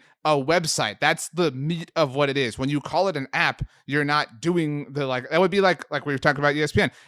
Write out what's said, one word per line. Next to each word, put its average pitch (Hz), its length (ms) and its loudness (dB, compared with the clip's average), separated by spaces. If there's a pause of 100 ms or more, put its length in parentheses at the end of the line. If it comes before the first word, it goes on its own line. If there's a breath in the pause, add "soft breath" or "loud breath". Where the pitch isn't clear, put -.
(260 soft breath)
a 151 120 4
website. 143 600 0
That's 156 300 0
the 165 240 0
meat 156 420 -6
of 147 180 2
what 139 160 2
it 135 80 -2
is. 123 220 -2
When 131 100 -2
you 147 100 0
call 170 280 0
it 165 100 -2
an 135 160 -6
app, 151 300 0 (240 soft breath)
you're 147 180 0
not 143 360 -2
doing 151 520 -2
the, 139 140 -2
like, 127 240 -4
that 160 100 4
would 190 80 4
be 202 100 0
like, 185 300 0
like 143 160 -6
we 143 80 -2
were 135 60 -2
talking 139 200 2
about 143 160 2
E 151 60 -2
S 147 100 -2
P 208 120 2
N. - 80 0 (160 soft breath)